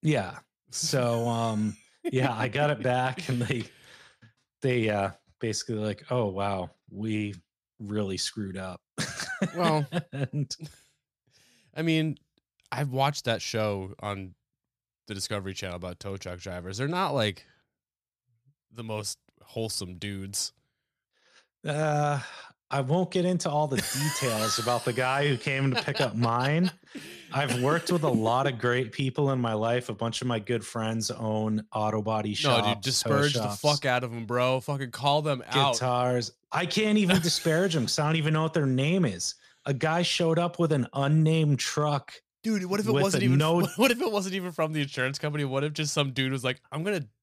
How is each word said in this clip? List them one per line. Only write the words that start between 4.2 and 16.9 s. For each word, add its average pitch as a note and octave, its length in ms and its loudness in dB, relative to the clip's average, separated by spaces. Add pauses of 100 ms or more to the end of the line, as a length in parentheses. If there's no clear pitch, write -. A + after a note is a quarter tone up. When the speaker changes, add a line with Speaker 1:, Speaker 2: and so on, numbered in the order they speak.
Speaker 1:
they, A#2+ 300 2
uh, G2 220 0 (280)
basically A2 360 -4
like, G#2+ 340 -4
"Oh, B2 160 2
wow, G2 420 -2 (220)
we G#2 440 -4 (460)
really G2+ 380 -4
screwed F#2+ 400 -6
up." F#2 240 -10 (160)
<laughs> - 40 -4 (540)
Speaker 2:
Well, D#3 300 2 (260)
Speaker 1:
And C#3 420 -4 (1200)
Speaker 2:
I - 60 -8
mean, D#3+ 380 2 (520)
I've C#3 200 -4
watched C3+ 340 0
that A2+ 160 0
show G2+ 600 -2
on G2 340 -6 (720)
the G#2+ 80 -8
Discovery F#2+ 400 -4
Channel F#2 220 -8
about F2+ 240 -10
tow G2 180 -8
truck F2+ 200 -10
drivers. F2+ 380 -10
They're B2+ 100 -4
not, E3+ 280 -2